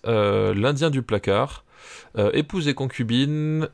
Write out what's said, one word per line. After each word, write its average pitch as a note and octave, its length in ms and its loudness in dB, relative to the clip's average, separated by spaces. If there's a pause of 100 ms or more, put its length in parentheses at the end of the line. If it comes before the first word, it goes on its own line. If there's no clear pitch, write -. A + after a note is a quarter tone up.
euh, G2+ 480 2
L'Indien C#3 360 2
du C3+ 120 0
placard, G#2+ 600 -2 (520)
euh, G#2 180 2
Épouse D3+ 340 -2
et C#3 60 2
concubine, C#3+ 1000 -2